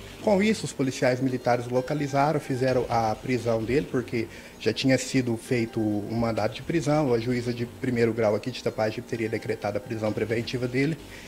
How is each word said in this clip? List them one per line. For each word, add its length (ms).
Com 180
isso, 220
os 80
policiais 480
militares 480
localizaram, 720
fizeram 480
a 260
prisão 480
dele, 260
porque 380
já 140
tinha 260
sido 380
feito 420
um 380
mandado 360
de 100
prisão, 520
a 60
juíza 340
de 100
primeiro 480
grau 220
aqui 160
de 80
Itapajipe 480
teria 220
decretado 500
a 20
prisão 320
preventiva 540
dele. 320